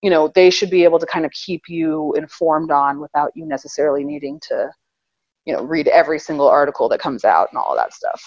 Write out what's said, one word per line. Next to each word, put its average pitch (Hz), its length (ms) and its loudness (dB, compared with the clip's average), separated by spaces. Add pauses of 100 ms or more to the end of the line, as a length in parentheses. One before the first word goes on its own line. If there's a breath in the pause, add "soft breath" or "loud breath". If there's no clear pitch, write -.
you 202 80 2
know, 156 260 4
they 185 140 8
should 180 200 0
be 180 140 4
able 165 160 4
to 165 60 -6
kind 165 200 -4
of 143 60 -8
keep 175 340 -10
you 156 500 -4
informed 156 540 -2
on 143 300 0
without 147 340 -4
you 165 100 -14
necessarily 143 600 -4
needing 143 340 -10 (100)
to, 123 220 -4 (760)
you 156 80 -4
know, 82 100 -4
read 151 240 -2
every 160 300 4
single 143 300 -2
article 143 420 2
that - 100 -2
comes 135 240 -4
out 90 260 2
and 101 80 -10
all - 140 -4
of 60 60 -4
that 53 140 -2
stuff. - 340 -10